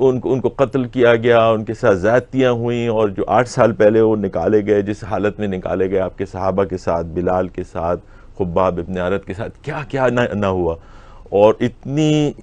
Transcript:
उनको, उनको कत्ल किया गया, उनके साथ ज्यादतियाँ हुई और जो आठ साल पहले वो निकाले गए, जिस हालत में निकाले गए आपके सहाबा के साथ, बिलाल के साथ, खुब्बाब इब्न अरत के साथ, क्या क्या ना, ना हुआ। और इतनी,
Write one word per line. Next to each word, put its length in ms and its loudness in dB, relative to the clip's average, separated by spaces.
उनको, 280 2
उनको 200 0
कत्ल 360 -2
किया 300 4
गया, 360 4
उनके 220 -2
साथ 220 2
ज्यादतियाँ 580 0
हुई 340 -4
और 220 0
जो 140 -6
आठ 240 2
साल 260 2
पहले 280 4
वो 140 4
निकाले 460 0
गए, 220 0
जिस 200 -8
हालत 360 -4
में 80 -4
निकाले 420 -4
गए 100 0
आपके 260 -6
सहाबा 400 -2
के 120 -6
साथ, 260 -4
बिलाल 460 -2
के 140 -10
साथ, 340 -4
खुब्बाब 420 -2
इब्न 200 -8
अरत 280 -4
के 60 -8
साथ, 160 -10
क्या 280 -8
क्या 160 0
ना, 280 0
ना 120 -2
हुआ। 300 0
और 280 6
इतनी, 800 0